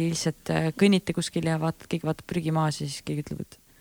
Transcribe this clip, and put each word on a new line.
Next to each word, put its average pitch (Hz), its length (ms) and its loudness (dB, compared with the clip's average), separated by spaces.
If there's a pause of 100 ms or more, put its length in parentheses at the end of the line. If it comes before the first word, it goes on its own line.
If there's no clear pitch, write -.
lihtsalt, 165 500 -2
äh, 160 200 0
kõnnite 196 440 4
kuskil 170 320 -2
ja 160 120 2
vaatad, 160 280 -4
keegi 160 220 -2
vaatab - 180 -4
prügi 165 240 -2
maas 156 300 0
ja 147 80 -4
siis - 160 -10
keegi 147 180 -2
ütleb, - 180 -8
et - 180 -14 (220)